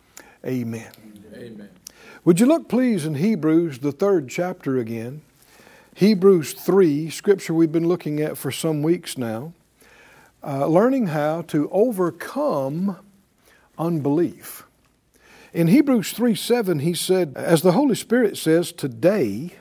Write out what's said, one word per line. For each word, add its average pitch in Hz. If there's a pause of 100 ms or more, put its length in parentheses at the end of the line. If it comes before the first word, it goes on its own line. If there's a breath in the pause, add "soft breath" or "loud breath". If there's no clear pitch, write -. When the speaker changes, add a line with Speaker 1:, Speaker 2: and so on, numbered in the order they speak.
(440 loud breath)
Speaker 1:
Amen. 117 (440)
Speaker 2:
Amen. 110 (560 loud breath)
Speaker 1:
Would 170
you 240
look, 302
please, 226
in 156
Hebrews, 160
the 143
third 180
chapter 170
again? 117 (720 soft breath)
Hebrews 190
three, 165
scripture 190
we've 160
been 165
looking 156
at 151
for 139
some 156
weeks 170
now, 120 (920 soft breath)
uh, 139
learning 220
how 156
to 156
overcome 185 (800 soft breath)
unbelief. 151 (880 soft breath)
In 165
Hebrews 254
three 233
seven, 185
he 165
said, 180
as 143
the 175
Holy 254
Spirit 226
says, 165
"Today, 135